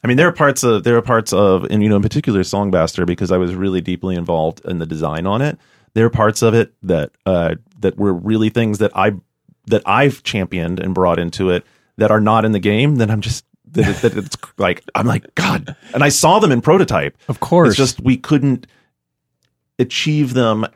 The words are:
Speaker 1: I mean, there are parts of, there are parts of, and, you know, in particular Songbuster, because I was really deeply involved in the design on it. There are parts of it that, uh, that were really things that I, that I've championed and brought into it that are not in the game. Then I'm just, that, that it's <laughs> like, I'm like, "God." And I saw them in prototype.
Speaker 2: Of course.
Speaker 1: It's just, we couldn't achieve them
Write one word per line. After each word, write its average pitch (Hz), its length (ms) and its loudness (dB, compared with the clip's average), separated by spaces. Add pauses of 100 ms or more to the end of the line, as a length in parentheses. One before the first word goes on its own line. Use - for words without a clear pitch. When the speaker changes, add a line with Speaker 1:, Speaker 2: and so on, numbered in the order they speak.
Speaker 1:
I 120 60 -2
mean, 123 100 2
there 170 100 4
are 165 40 2
parts 143 320 0
of, 110 200 2
there 117 120 2
are 117 60 2
parts 113 320 0
of, 95 320 2
and, 107 180 0
you 107 60 2
know, 104 60 4
in 101 80 2
particular 104 380 -2
Songbuster, 92 640 0
because 87 240 -2
I 92 60 2
was 90 180 -2
really 92 260 -2
deeply 90 340 -6
involved 82 480 -4
in 90 140 -6
the 82 80 -6
design 80 400 -6
on 104 160 -2
it. 147 160 -4 (360)
There 110 120 2
are 113 60 2
parts 110 320 0
of 113 100 4
it 113 200 0 (100)
that, 82 280 -2 (140)
uh, 85 300 0 (240)
that 95 180 -2
were 101 160 0
really 107 360 0
things 107 280 -2
that 104 180 0
I, 101 180 2 (520)
that 107 200 0
I've 131 380 2
championed 90 560 -4
and 92 140 -4
brought 87 260 2
into 87 300 -2
it 87 160 -2 (320)
that 107 140 2
are 110 100 4
not 110 240 2
in 110 60 0
the 101 80 0
game. 113 380 0
Then 110 120 0
I'm 107 120 -2
just, - 240 -6 (260)
that, - 320 0
that 117 120 2
it's 101 220 -8 (100)
<laughs> - 100 -20
like, 90 260 -2 (100)
I'm 113 140 -2
like, 107 280 -4
"God." - 400 -4 (180)
And 135 100 0
I 143 60 4
saw 170 300 4
them 196 120 4
in 120 100 2
prototype. 123 560 0 (100)
Speaker 2:
Of - 120 -6
course. 165 300 4
Speaker 1:
It's 101 80 2
just, 127 220 0
we 123 160 2
couldn't 135 520 0 (1120)
achieve 143 560 -2
them 113 320 0 (100)